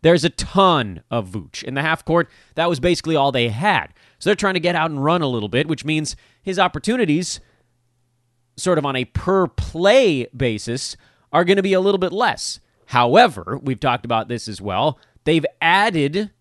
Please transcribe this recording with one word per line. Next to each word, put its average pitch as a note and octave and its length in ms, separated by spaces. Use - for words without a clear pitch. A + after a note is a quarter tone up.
there's D#3+ 220
a D#3+ 60
ton D3 800
of A2 200
Vooch. F2+ 340
In B2+ 100
the C#3 80
half D#3+ 240
court, E3 240
that E3 140
was D#3 100
basically D#3+ 360
all C#3 160
they A#2+ 180
had. B2+ 440
So F3 100
they're G#3 60
trying G3 180
to F#3 60
get F3 160
out D#3+ 160
and C#3 120
run E3 180
a D3 60
little A2 220
bit, D3+ 180
which D#3+ 180
means D#3 300
his F#3+ 180
opportunities, F3+ 800
sort F3+ 220
of C#3+ 80
on C3+ 100
a B2+ 100
per F#3 420
play F#3 880
basis, A#2+ 600
are E3 100
gonna F#3+ 200
be F#3+ 100
a F#3 80
little G3 180
bit F3+ 140
less. F#3+ 460
However, B2 760
we've C3+ 180
talked B2 260
about A2+ 220
this A#2 200
as G2 140
well, G#2 380
they've D#3 220
added F3+ 800